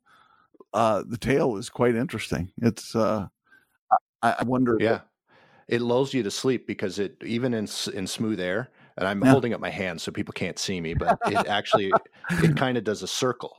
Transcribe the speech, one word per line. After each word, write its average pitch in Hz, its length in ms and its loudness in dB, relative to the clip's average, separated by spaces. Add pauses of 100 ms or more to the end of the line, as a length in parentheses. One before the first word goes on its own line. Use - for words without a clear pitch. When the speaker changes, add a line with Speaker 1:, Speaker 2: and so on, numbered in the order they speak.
(760)
Speaker 1:
uh, 110 320 4
the 113 100 -6
tail 131 400 2
is 107 120 -8
quite 123 260 2
interesting. 107 560 -4 (100)
It's, - 340 0
uh, 104 320 2 (960)
I, 117 180 4
I - 40 0
wonder 120 360 2
Speaker 2:
Yeah. 104 220 2 (680)
It 117 140 2
lulls 123 320 2
you 131 80 2
to 101 80 0
sleep 123 380 0
because 98 320 -4
it, 98 240 -4
even 117 320 0
in 110 80 -2
s-, - 240 -6
in 95 180 -6
smooth 110 340 -2
air, 92 300 -2 (280)
and 92 100 0
I'm 101 160 0
Speaker 1:
Yeah. 131 80 8
Speaker 2:
holding 127 220 4
up 87 60 -6
my 90 120 -6
hand 87 280 -6
so - 120 -8
people 95 200 -6
can't - 280 -6
see 95 200 -4
me, 82 140 -4
but - 320 0
it 220 220 0
Speaker 1:
<laughs> - 0 -
Speaker 2:
actually, 208 440 2 (380)
it 165 260 4
kinda 127 260 0
does 101 200 -2
a 92 60 -8
circle, - 520 -4